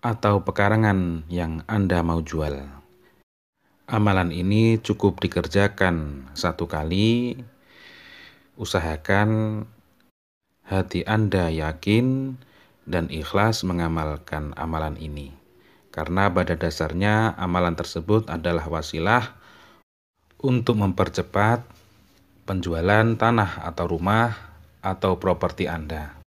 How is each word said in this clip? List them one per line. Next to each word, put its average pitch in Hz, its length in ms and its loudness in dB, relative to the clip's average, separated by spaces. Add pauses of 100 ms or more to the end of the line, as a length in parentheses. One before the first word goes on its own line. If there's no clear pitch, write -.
atau 107 400 2
pekarangan 98 880 2
yang 80 380 -4
Anda 90 340 2
mau 82 160 0
jual. 73 480 -4 (1160)
Amalan 95 480 2
ini 107 480 4
cukup 98 420 0
dikerjakan 87 1120 0
satu 82 320 -4
kali. 107 720 0 (1200)
Usahakan 104 1040 0 (1040)
hati 92 400 -2
Anda 101 400 2
yakin 113 880 -2 (480)
dan 85 240 -2
ikhlas 98 560 0
mengamalkan 78 920 -2
amalan 78 420 -4
ini. 73 320 -12 (600)
Karena 92 340 0
pada 87 320 0
dasarnya 101 800 0
amalan 90 320 2
tersebut 85 560 0
adalah 82 400 -2
wasilah 82 640 0 (1120)
untuk 123 320 2
mempercepat 101 880 0 (800)
penjualan 95 720 2
tanah 110 480 2
atau 85 240 -4
rumah 104 480 2 (500)
atau 95 320 0
properti 90 480 -2
Anda. 78 480 -8 (140)